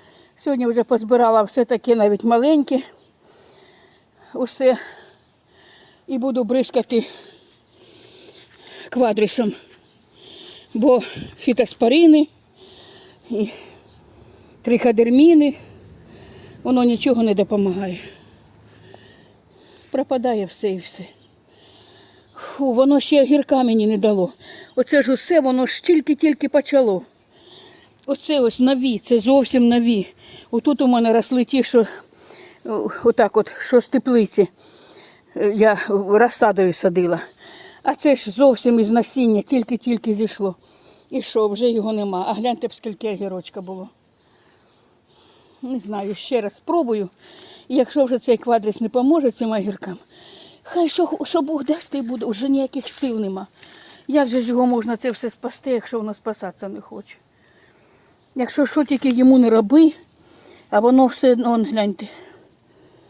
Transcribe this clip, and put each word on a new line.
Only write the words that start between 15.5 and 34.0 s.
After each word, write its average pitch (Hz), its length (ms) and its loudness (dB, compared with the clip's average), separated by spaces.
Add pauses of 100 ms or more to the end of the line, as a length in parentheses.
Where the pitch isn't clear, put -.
воно 247 220 2
нічого 233 380 2
не 220 120 2
допомагає. 196 640 -2 (1900)
Пропадає 247 540 -4
все 202 260 -6
і 185 60 -6
все. 180 280 -12 (1300)
Фу, - 380 -4
воно 269 280 4
ще 285 220 4
огірка 269 400 2
мені 226 240 2
не 214 120 0
дало. 196 340 0 (440)
Оце 269 260 2
ж 240 100 -2
усе, 320 280 0
воно 254 260 0
ж - 180 -8
тільки-тільки 302 640 0
почало. 254 540 2 (1040)
Оце 277 340 -2
ось 233 200 0
нові, 254 380 0
це 240 200 0
зовсім 254 500 4
нові. 233 380 2 (440)
Отут 240 300 0
у 277 60 2
мене 233 260 2
росли 233 320 0
ті, 262 180 0
що, 233 240 2 (800)
о, 214 240 -6 (160)
отак 233 320 2
от, 214 240 0
що 247 200 2
з - 80 -4
теплиці, 233 600 0 (880)